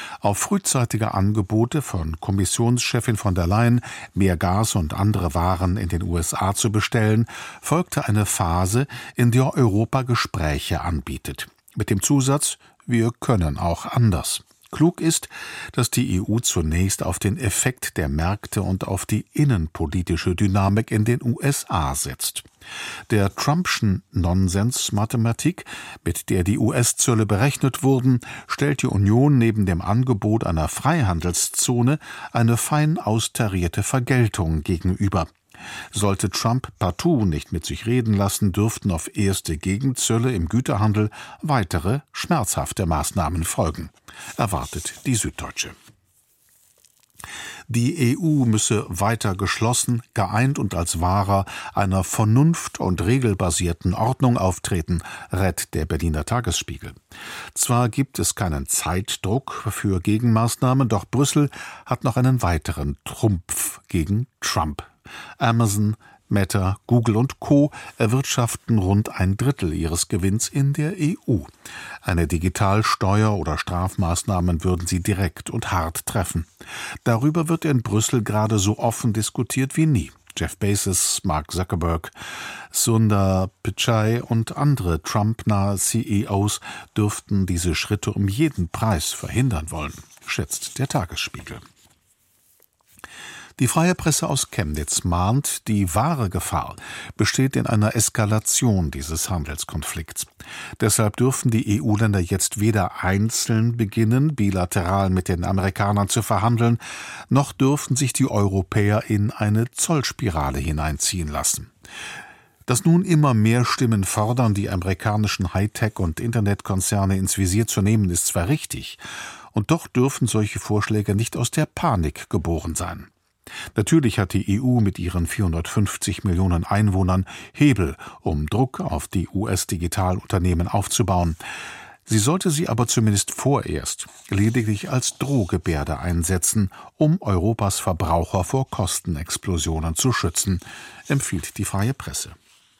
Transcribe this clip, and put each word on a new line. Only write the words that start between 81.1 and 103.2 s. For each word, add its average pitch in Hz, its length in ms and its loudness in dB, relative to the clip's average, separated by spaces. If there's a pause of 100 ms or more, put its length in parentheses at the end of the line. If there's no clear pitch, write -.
Mark 76 280 -2
Zuckerberg, 85 580 -2 (640)
Sundar 101 800 2 (100)
Pichai 110 600 0
und 113 340 -2
andere 107 460 0
Trump-nahe 101 760 0
C - 240 0
E 101 260 0
Os 101 320 0 (380)
dürften 104 480 0
diese 87 300 0
Schritte - 360 -4
um 101 160 0
jeden 104 420 0
Preis 104 440 0
verhindern 90 560 -2
wollen, 78 240 -8 (320)
schätzt - 540 -6
der 131 80 0
Tagesspiegel. - 720 -6 (2000)
Die 123 80 4
Freie 170 260 4
Presse 156 320 0
aus 143 240 -2
Chemnitz 76 540 -4
mahnt, 92 640 0
die 101 260 0
wahre 127 340 0
Gefahr - 460 -4 (400)
besteht 131 400 0
in 123 100 0
einer 107 300 2
Eskalation 107 960 2
dieses 80 380 -6
Handelskonflikts. - 960 -6 (540)
Deshalb 107 340 2
dürfen 127 360 2
die 110 260 2
E-U-Länder 104 420 2
jetzt 92 400 -2
weder 104 460 0
einzeln 110 720 2